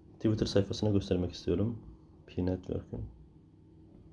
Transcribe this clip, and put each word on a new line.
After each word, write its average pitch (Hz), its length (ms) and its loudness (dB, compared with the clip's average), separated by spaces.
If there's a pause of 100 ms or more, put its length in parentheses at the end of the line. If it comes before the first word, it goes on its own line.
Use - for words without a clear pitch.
(160)
Twitter 110 300 2
sayfasını 104 460 2
göstermek 90 400 2
istiyorum. 101 480 -2 (480)
P - 180 -2
Network'ün. - 560 -4 (1120)